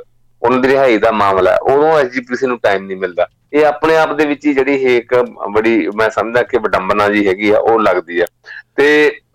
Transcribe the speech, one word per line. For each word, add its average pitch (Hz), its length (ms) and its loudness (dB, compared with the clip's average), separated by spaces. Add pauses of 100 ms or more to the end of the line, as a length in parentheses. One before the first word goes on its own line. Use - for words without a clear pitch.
(420)
ਉਹਨਾਂ 123 160 2
ਦੀ 131 100 0
ਰਿਹਾਈ 135 300 4
ਦਾ 110 120 2
ਮਾਮਲਾ 98 420 2
ਹੈ, 90 60 2
ਉਦੋਂ 151 400 2
ਐਸ 131 120 0
ਜੀ 127 100 -6
ਪੀ 123 160 -8
ਸੀ 131 100 -4
ਨੂੰ 123 120 -4
time 98 280 -2
ਨਹੀਂ 95 100 -10
ਮਿਲਦਾ। 87 320 -4 (240)
ਇਹ 151 140 2
ਆਪਣੇ 160 300 0
ਆਪ 156 160 0
ਦੇ 147 140 -2
ਵਿੱਚ 143 200 -4
ਹੀ 147 80 0
ਜਿਹੜੀ 135 200 0
ਇਹ 131 240 0
ਇੱਕ 123 260 0 (260)
ਬੜੀ, 107 460 0
ਮੈਂ 110 140 0
ਸਮਝਦਾ 117 320 -2
ਕਿ 117 160 -2
ਵਿਡੰਬਨਾ 101 500 0
ਜਿਹੀ 104 200 0
ਹੈਗੀ 101 220 0
ਆ, 107 80 4
ਉਹ 110 220 2
ਲੱਗਦੀ 90 400 -2
ਆ। 87 40 2 (520)
ਤੇ, 147 440 2 (140)